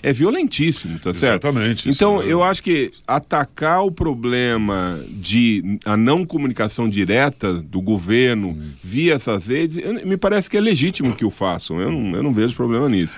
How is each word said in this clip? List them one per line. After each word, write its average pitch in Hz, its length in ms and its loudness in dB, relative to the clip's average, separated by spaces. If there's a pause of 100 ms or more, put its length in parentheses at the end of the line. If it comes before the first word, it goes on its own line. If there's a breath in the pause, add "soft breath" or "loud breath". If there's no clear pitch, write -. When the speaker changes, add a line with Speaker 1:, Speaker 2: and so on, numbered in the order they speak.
Speaker 1:
é 139 100 0
violentíssimo, 160 840 0
tá 90 160 -4
certo? 165 340 2
Speaker 2:
Exatamente, 117 420 0
isso 139 80 2
Speaker 1:
Então, 202 240 4
Speaker 2:
é - 40 -4
Speaker 1:
eu 170 180 2
acho 190 200 0
que 151 280 0 (160)
atacar 151 800 0
o 190 60 0
problema 117 1080 0 (100)
de 104 760 0
a 107 100 0
não 139 300 4
comunicação 120 640 -2
direta 104 640 0
do 82 280 -6
governo 107 680 2
Speaker 2:
Hum. 76 220 -8 (120)
Speaker 1:
via 143 300 0
essas 107 320 -2
redes, 156 320 -2
eu, 214 300 -6
me 190 100 0
parece 196 320 0
que 220 80 0
é - 40 4
legítimo 151 540 0
que - 80 -4
o 107 60 0
façam. 87 500 -4
Eu 104 120 -2
não, 110 240 -4
eu 110 80 -2
não 143 100 0
vejo 117 220 0
problema 123 340 0
nisso. 92 280 0